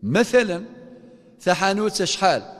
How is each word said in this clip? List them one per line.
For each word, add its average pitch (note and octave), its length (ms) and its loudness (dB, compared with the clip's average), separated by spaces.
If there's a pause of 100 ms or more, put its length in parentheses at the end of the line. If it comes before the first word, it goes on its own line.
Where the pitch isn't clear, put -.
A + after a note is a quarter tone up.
مثلا، G3 600 0 (760)
ثحانوت G3 600 0
شحال؟ E3+ 400 0 (180)